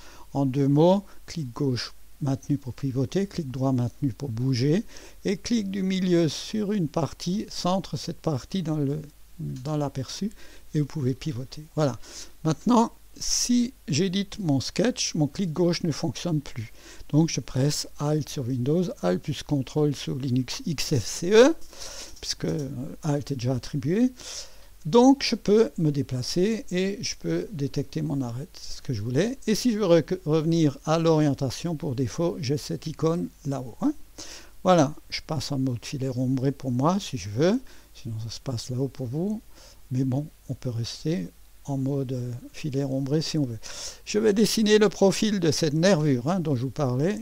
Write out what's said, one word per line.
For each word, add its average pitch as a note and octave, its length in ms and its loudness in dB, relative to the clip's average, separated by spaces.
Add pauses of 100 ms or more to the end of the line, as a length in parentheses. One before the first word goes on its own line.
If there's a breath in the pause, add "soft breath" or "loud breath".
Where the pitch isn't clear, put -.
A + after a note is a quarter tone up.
(320 loud breath)
En C#3+ 140 0
deux C3+ 220 2
mots, E3+ 360 6 (220 loud breath)
clic C3 260 -8
gauche C3 400 -2 (300)
maintenu C3+ 340 0
pour B2 160 -8
pivoter, C#3 540 -2
clic D#3 240 -6
droit C3 220 0
maintenu B2 400 0
pour C#3+ 160 -8
bouger, C3 560 2 (400 loud breath)
et F#3+ 120 0
clic G#3 360 -2
du G3 100 -4
milieu F3+ 460 4
sur G#3 420 -4
une G3+ 160 0
partie, E3+ 640 -2
centre F3+ 480 -2
cette - 240 -8
partie E3 420 -4
dans D#3 160 -2
le, D3 240 -2 (380)
dans C#3+ 360 -6
l'aperçu, C#3+ 540 -4 (420 loud breath)
et D#3 60 0
vous D3 80 0
pouvez C3+ 280 -2
pivoter. B2 500 -8 (100)
Voilà. D3+ 240 0 (460 loud breath)
Maintenant, A3 480 4 (260)
si - 540 0 (160)
j'édite F#3+ 520 0
mon C#3+ 200 2
sketch, - 540 -2
mon D3+ 120 2
clic F3+ 240 -4
gauche E3+ 340 0
ne E3+ 60 0
fonctionne D#3+ 520 -2
plus. - 280 -10 (380 loud breath)
Donc D#3 220 4
je - 100 -2
presse - 480 -2 (100)
Alt D3 300 -2
sur C3+ 180 -6
Windows, C3+ 380 0 (160)
Alt F3+ 220 0
plus - 200 -6
contrôle D3 540 0
sur D#3 200 -6
Linux B2+ 500 -2
X D#3+ 320 -2
F G#2+ 80 -2
C - 260 -4
E, B3+ 220 10 (640 loud breath)
puisque, - 240 -6
euh, D#3+ 240 -2 (340)
Alt D3 280 0
est C3+ 60 -2
déjà A#2+ 180 0
attribué. E3+ 580 0 (720 loud breath)
Donc B3 400 8
je - 100 0
peux A3 440 4
me D3+ 140 4
déplacer F3 800 0
et F#3 300 0
je - 160 -4
peux E3+ 360 -2
détecter C#3+ 500 -4
mon D3+ 180 -2
arête, B2 320 -6
c'est - 240 -10
ce - 60 -12
que C#3+ 100 -4
je G#2 80 -2
voulais. D3+ 460 0
Et A3 80 4
si B3 180 2
je G#3 60 0
veux G#3+ 80 0
re-, E3+ 400 4
revenir D#3 580 4
à D#3+ 140 2
l'orientation, D3+ 760 2
pour D3 200 -4
défaut, C#3+ 460 -2
j'ai C#3+ 180 0
cette - 280 -6
icône E3 420 -2 (180)
là-haut, C3 340 -6
hein. C#4+ 140 2 (680 loud breath)
Voilà, E3 320 6 (140)
je - 140 -8
passe - 300 -4
en C#3 60 -2
mode C3 240 -2
filet C3 280 -4
ombré C3 420 0
pour C3 180 -6
moi, C#3+ 300 2
si - 160 -8
je F#2 140 -8
veux. E3 280 2 (360 loud breath)
Sinon, A2+ 280 -8
ça A2+ 60 -8
se - 120 -12
passe B2 280 -6
là-haut B2+ 200 -2
pour B2+ 180 -8
vous. F#3 340 -4 (500 loud breath)
Mais B2+ 140 0
bon, C3 220 0 (240)
on B2 40 -4
peut - 140 -8
rester D#3 600 -4 (360)
en C#3 140 -4
mode, C3+ 340 -2
euh, B2 200 -6 (200)
filet C#3 320 -4
ombré C3+ 360 0
si D#3 180 -2
on D3 60 2
veut. A#2 140 -6 (460 loud breath)
Je G#3 160 0
vais G#3+ 120 6
dessiner G#3+ 460 6
le G#3+ 100 8
profil G3 520 4
de E3 100 4
cette D3+ 240 2
nervure, D3+ 560 4
hein, F#3+ 80 2
dont D#3 160 0
je A#2+ 80 0
vous C3+ 80 -2
parlais D3 520 0